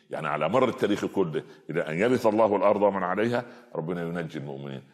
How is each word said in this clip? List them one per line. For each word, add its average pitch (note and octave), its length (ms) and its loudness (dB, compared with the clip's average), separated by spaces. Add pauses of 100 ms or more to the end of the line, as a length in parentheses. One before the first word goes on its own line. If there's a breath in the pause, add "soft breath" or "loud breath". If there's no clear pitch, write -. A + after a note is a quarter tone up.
(100)
يعني D2 180 -6
على D2+ 200 0
مر B2 200 4
التاريخ G#2 360 0
كله E2 380 -2 (280 loud breath)
إلى E2 100 0
أن D#2 180 -4
يرث A#2 280 2
الله G#2+ 300 4
الأرض G2+ 260 4
ومن G2 200 2
عليها، A2+ 420 0 (300 loud breath)
ربنا E2+ 280 -4
ينجي E2 360 -6
المؤمنين. C#2 440 -10 (120)